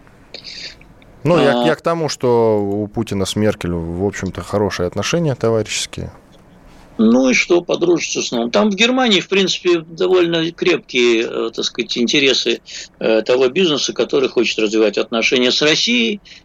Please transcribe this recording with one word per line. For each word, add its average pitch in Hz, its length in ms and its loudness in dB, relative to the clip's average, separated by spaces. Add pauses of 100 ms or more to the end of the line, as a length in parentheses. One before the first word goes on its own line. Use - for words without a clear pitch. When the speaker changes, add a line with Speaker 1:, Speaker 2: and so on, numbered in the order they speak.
(1300)
Speaker 1:
Ну, 170 120 4
я, 120 260 4
Speaker 2:
А. - 40 4
Speaker 1:
я 156 80 2
к - 60 -16
тому, 165 260 -2
что 113 540 2
у 101 260 -2
Путина 101 380 -2
с - 100 -6
Меркель, 101 380 0
в 85 320 -4
общем-то, 95 360 -4
хорошие 95 460 -2
отношения 135 480 -2
товарищеские. 107 800 -4 (840)
Speaker 2:
Ну 123 320 4
и - 40 2
что, - 280 2
подружиться 156 600 0
снова. 120 280 -4
Там 214 220 2
в 190 40 -2
Германии, 233 440 2
в - 80 -8
принципе, 180 520 0
довольно 170 760 0
крепкие, 120 720 0
э, 117 300 -4
так - 120 -6
сказать, - 320 -6
интересы, 127 640 0 (380)
э, 110 220 2
того 127 280 2
бизнеса, 151 420 0
который 127 380 0
хочет 113 300 -2
развивать 107 380 2
отношения 123 540 0
с - 100 0
Россией. 208 600 0 (240)